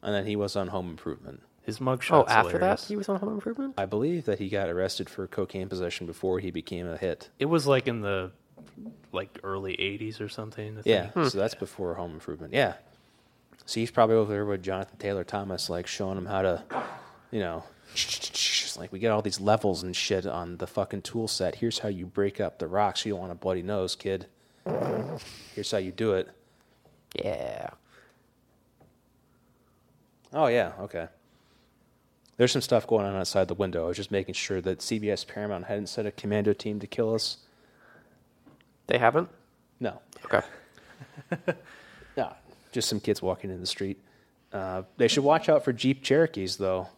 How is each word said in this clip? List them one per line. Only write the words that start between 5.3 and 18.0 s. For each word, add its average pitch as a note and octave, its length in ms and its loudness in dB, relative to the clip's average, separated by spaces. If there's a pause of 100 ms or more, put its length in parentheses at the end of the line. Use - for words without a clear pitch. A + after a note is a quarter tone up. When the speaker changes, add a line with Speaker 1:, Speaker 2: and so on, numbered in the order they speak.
Speaker 1:
possession F2+ 380 -4
before F#2 340 0
he F#2 100 -4
became F2 380 -6
a E2 80 -6
hit. F2 420 -4
Speaker 2:
It C3+ 80 0
was, D#3 200 4
like, C3 200 4
in A#2 140 -2
the, G2 320 -2 (800)
like, F#2+ 320 -6
early G2 360 -4
eighties G#2+ 400 -4
or G#2 80 -6
something, G#2+ 500 -10
I G#2 60 -14
Speaker 1:
Yeah, G2+ 220 4
Speaker 2:
think. C#3+ 240 2
Speaker 1:
so G2 80 -4
that's G#2 160 2
before F#2 400 -6
Home F2 200 -8
Improvement. D#2+ 380 -10
Yeah. A#2 220 2 (920)
So - 160 -4
he's A#2 120 -2
probably A2+ 240 8
over G#2+ 140 6
there G#2 140 0
with G2+ 180 -2
Jonathan F#2+ 360 -4
Taylor G2 260 -2
Thomas, G2 460 -4
like, F2 160 -4
showing F#2+ 320 -4
him F2+ 80 -6
how G2 160 0
to, F2+ 220 2 (680)
you A#2 80 -2
know, E2+ 240 -2 (1120)